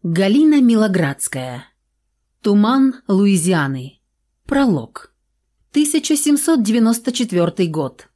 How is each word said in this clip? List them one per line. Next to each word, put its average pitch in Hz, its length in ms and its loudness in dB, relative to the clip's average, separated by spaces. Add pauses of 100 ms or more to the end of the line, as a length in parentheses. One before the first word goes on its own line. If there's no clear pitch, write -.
Галина 220 560 2
Милоградская. 165 1040 -2 (760)
Туман 247 540 2 (100)
Луизианы. 165 920 -2 (460)
Пролог. 226 680 -2 (560)
Тысяча 302 460 0
семьсот 294 480 0
девяносто 226 480 0
четвертый 180 560 -2
год. 151 480 -8